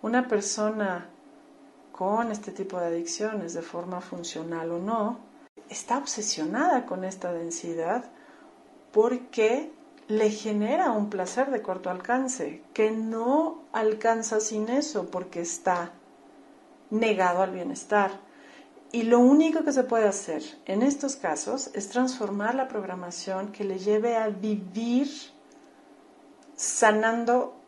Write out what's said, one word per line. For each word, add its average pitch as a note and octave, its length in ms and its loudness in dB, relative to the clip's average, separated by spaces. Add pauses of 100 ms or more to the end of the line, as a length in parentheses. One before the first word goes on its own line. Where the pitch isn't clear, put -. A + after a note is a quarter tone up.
Una A#3+ 240 2
persona G#3 800 -2 (800)
con A3 400 -2
este G#3+ 200 -8
tipo F#3 280 -6
de E3+ 80 0
adicciones, E3+ 680 -4
de E3 80 -6
forma F3 360 -8
funcional E3+ 720 -8
o E3+ 60 -4
no, G#3+ 420 -2 (500)
está - 280 -2
obsesionada B3 880 0
con F#3 180 -6
esta F#3 300 -6
densidad E3+ 760 -4 (800)
porque A#3+ 800 2 (360)
le G#3+ 220 4
genera A3 640 0
un G#3 180 0
placer G#3 400 -2
de A#3 140 -2
corto F#3 260 -4
alcance A#3+ 720 -2 (120)
que A3 180 4
no A3+ 720 0 (100)
alcanza A3 680 2
sin G#3+ 300 -2
eso A#3+ 400 -2
porque F3+ 320 -6
está F3 520 -2 (960)
negado F#3+ 520 2
al F#3 100 2
bienestar. F#3 600 0 (800)
Y A#3 120 0
lo A#3 160 8
único D#4 440 8
que D4+ 80 2
se C4 120 4
puede A3+ 240 4
hacer F3 340 -2 (240)
en G3 160 0
estos C#4 340 2
casos F#3+ 580 -4
es G#3 160 -6
transformar A#3 680 -2
la C4 120 0
programación F#3+ 840 -8
que - 120 -8
le F#3+ 140 -4
lleve G#3+ 380 2
a A3 140 0
vivir G#3+ 800 -2 (1500)
sanando A3+ 1000 2 (120)